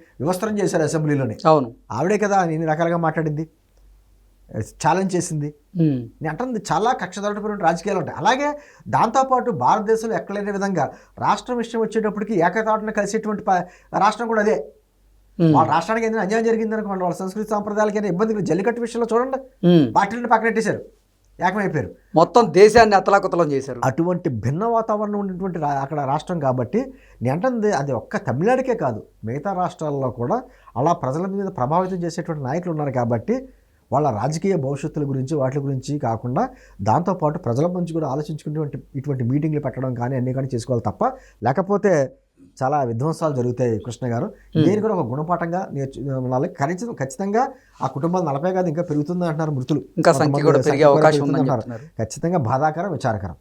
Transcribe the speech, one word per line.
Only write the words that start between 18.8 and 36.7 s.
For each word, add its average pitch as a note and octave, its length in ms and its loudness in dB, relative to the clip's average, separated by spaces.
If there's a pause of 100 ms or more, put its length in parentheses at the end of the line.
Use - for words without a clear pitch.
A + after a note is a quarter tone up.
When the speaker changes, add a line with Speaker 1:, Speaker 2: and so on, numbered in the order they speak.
Speaker 1:
విషయంలో A#3 320 -4
చూడండి, C4 240 0
Speaker 2:
Hmm. E3 560 4
Speaker 1:
పార్టీలను A3+ 340 0
పక్కనెట్టేశారు, A3 540 2 (680)
ఏకమైపోయారు. E3 420 -2 (260)
Speaker 2:
మొత్తం F3 380 4
దేశాన్ని G#3+ 420 8
అతలాకుతలం F#3 560 4
చేశారు. B2+ 320 -4
Speaker 1:
అటువంటి E3+ 460 0
భిన్న C3 360 -2
వాతావరణం G#3+ 540 0
ఉన్నటువంటి F#3 400 -4
రా-, C#3+ 220 -2
అక్కడ D3 180 -4
రాష్ట్రం D3+ 400 -2
కాబట్టి C#3 540 -2 (280)
నేను A#2+ 100 0
అంటుంది G#3+ 400 0
అది C#3+ 200 -2
ఒక్క A#2+ 260 -4
తమిళనాడుకే A#3 560 0
కాదు, B2+ 300 -4 (200)
మిగతా C#3 300 -6
రాష్ట్రాల్లో D3+ 580 -4
కూడా D#3 320 -2 (340)
అలా D#3 160 4
ప్రజల D#3 320 -2
మీద G3 200 -4
ప్రభావితం F3+ 580 -2
చేసేటువంటి D#3+ 400 -6
నాయకులు E3+ 280 -4
ఉన్నారు D3 200 -4
కాబట్టి B2 560 -2 (440)
వాళ్ళ C#3+ 180 2
రాజకీయ D#3 460 -2
భవిష్యత్తుల D3 540 -4
గురించి C3 260 -2
వాటి C3 240 0
గురించి C#3 400 -4
కాకుండా B2+ 500 -2 (320)